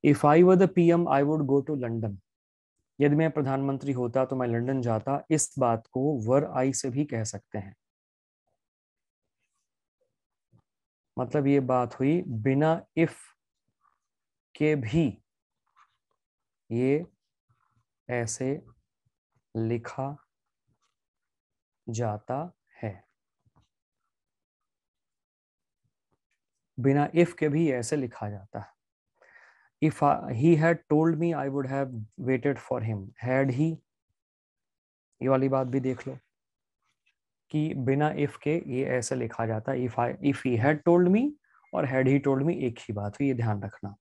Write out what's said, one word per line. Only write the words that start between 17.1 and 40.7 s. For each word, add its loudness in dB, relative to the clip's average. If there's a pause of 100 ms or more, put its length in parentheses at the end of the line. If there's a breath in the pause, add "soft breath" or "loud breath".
ऐसे -4 (960)
लिखा -6 (1600)
जाता -6 (320)
है, -10 (3750)
बिना 2
if 2
के -2
भी 2
ऐसे -2
लिखा -6
जाता -12
है। -18 (1080 soft breath)
If 2
I, 2 (140)
he 4
had 2 (160)
told 2
me, 0
I -4
would -4
have -6 (160)
waited 0
for -6
him। -4 (240)
Had 2
he, -2 (1400)
ये -2
वाली 2
बात 0
भी -2
देख -6
लो -12 (1300)
कि -2
बिना 0
if -4
के -4
ये -4
ऐसे -4
लिखा -4
जाता -4
है, -4
if -4
I, -2
if 0
he -2
had 2 (100)